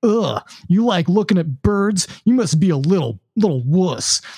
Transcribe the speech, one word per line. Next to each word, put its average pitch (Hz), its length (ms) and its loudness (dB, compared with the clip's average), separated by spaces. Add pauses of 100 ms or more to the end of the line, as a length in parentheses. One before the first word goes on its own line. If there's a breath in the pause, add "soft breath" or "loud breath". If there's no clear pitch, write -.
Ugh, 208 400 0 (260 loud breath)
you 202 180 2
like 180 220 0
looking 190 300 2
at 160 240 -4
birds? 202 460 0 (180 loud breath)
You 226 80 2
must 208 260 0
be 185 100 2
a 156 80 2
little, 135 440 0 (140)
little 185 260 0
wuss. 151 600 -2 (160 loud breath)